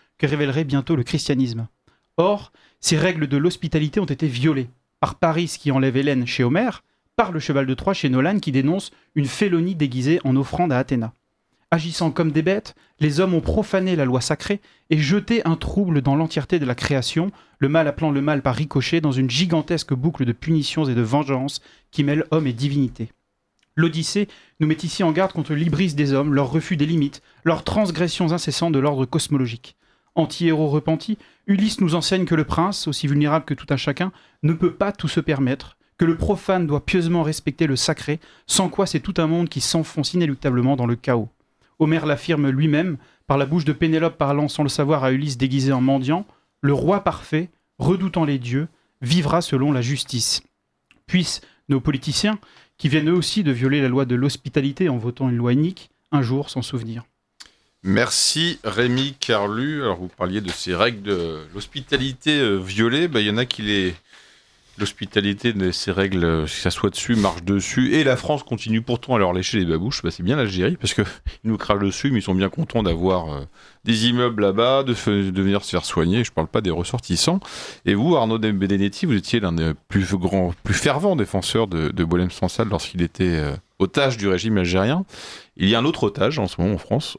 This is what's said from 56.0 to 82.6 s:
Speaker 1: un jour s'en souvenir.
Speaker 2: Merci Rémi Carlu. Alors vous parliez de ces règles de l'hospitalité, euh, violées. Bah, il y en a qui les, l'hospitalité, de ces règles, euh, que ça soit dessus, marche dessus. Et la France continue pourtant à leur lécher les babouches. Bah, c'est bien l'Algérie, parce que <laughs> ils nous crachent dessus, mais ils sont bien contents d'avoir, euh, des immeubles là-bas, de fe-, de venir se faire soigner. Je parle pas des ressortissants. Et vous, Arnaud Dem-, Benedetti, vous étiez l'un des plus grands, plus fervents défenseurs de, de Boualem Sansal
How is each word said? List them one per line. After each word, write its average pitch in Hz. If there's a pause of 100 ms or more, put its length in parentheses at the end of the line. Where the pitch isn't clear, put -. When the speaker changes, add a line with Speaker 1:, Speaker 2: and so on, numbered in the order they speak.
Speaker 1:
un 147
jour 131
s'en 127
souvenir. 117 (800)
Speaker 2:
Merci 120
Rémi 123
Carlu. 120
Alors 104
vous 90
parliez 92
de 92
ces 90
règles 107
de 85 (160)
l'hospitalité, 135
euh, 107
violées. 113
Bah, 131
il 104
y 104
en 107
a 123
qui 113
les, 98 (800)
l'hospitalité, 104
de 95
ces -
règles, 95
euh, 82
que 76
ça -
soit 101
dessus, -
marche 90
dessus. 101
Et 151
la 131
France 139
continue 110
pourtant 120
à 113
leur 92
lécher 92
les 92
babouches. 85
Bah, 85
c'est -
bien 110
l'Algérie, 107
parce -
que - (240)
<laughs> -
ils 110
nous 107
crachent 101
dessus, 101
mais 123
ils 98
sont 95
bien 92
contents 120
d'avoir, 87
euh, 71 (440)
des 113
immeubles 120
là-bas, 117
de 127
fe-, 101
de 95
venir 98
se -
faire 87
soigner. 90
Je -
parle 80
pas 110
des 104
ressortissants. 92 (460)
Et 98
vous, 143
Arnaud 113
Dem-, 107
Benedetti, 98
vous 147
étiez 107
l'un 90
des 80 (160)
plus 95
grands, 90 (120)
plus 101
fervents 156
défenseurs 107
de, 80
de 87
Boualem 87
Sansal 101